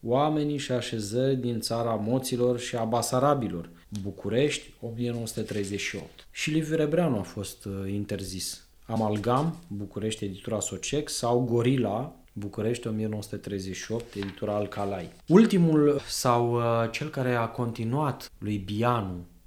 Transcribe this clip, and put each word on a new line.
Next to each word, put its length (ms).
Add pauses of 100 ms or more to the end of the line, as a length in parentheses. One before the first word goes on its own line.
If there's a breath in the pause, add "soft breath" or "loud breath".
Oamenii 560
și 140
așezări 640
din 240
țara 340
moților 640
și 180
a 80
basarabilor, 880 (320 loud breath)
București, 800
o 160
mie 140
nouă 160
sute 140
treizeci 400
și 160
opt. 340
Și 200
Liviu 260
Rebreanu 420
a 40
fost, 420
uh, 80 (200)
interzis. 720 (200)
Amalgam, 680 (120)
București, 560
editura 360
Sociec, 480
sau 320
Gorila, 760 (160)
București, 540
o 40
mie 160
nouă 160
sute 140
treizeci 400
și 160
opt, 220
editura 400
Alcalai. 560 (180)
Ultimul 800
sau, 460
uh, 360
cel 180
care 260
a 120
continuat 920
lui 200
Bianu 680 (200)